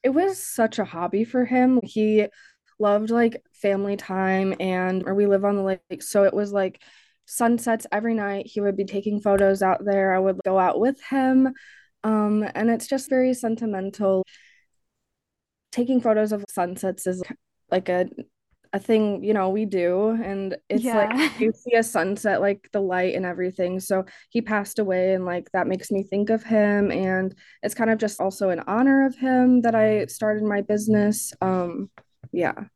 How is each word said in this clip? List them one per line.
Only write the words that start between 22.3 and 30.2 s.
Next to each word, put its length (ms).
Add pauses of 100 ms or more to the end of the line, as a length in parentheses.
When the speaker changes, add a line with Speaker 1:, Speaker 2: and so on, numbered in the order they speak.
Speaker 1:
like, 320
the 80
light 340
and 120
everything. 520
So 280 (240)
he 100
passed 380
away, 340
and, 140
like, 260
that 140
makes 240
me 140
think 260
of 120
him. 480
And 440 (280)
it's 120
kind 160
of 80
just 240
also 260
in 120
honor 440
of 120
him 460
that 120
I 320
started 380